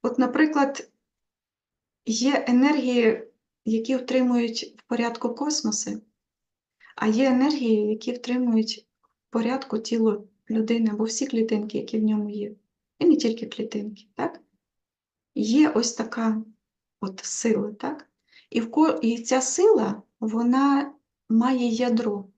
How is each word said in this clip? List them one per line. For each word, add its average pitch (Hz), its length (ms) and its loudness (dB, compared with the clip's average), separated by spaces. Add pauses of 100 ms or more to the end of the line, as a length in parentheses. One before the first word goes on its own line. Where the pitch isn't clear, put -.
От, 247 180 -2
наприклад, 277 680 2 (1160)
є 247 420 0
енергії... 247 800 2 (380)
Які 226 300 0
втримують 247 800 0
в - 100 -20
порядку 233 480 -4
космоси, 220 680 -4 (920)
а 214 120 -2
є 226 180 2
енергії, 254 640 2
які 214 240 -4
втримують 240 760 -2 (140)
в - 300 -20
порядку 233 460 -2
тіло 220 500 0 (220)
людини 220 440 2
або 208 100 -2
всі 247 240 -4
клітинки, 220 500 -2
які - 220 -4
в 214 40 0
ньому 214 260 0
є. 208 260 -8 (440)
І 311 60 0
не 320 100 8
тільки 226 300 -2
клітинки, 214 680 -10
так? - 260 -8 (920)
Є 240 340 4
ось 233 240 0
така 220 500 -4 (580)
от 190 220 -10
сила, 214 480 -2
так? - 380 -10 (400)
І 233 120 -2
в 226 100 -8
ко-, 311 300 2
і 233 160 0
ця 254 240 0
сила, 349 600 2 (180)
вона 262 760 2 (360)
має 240 380 2
ядро. 220 720 -2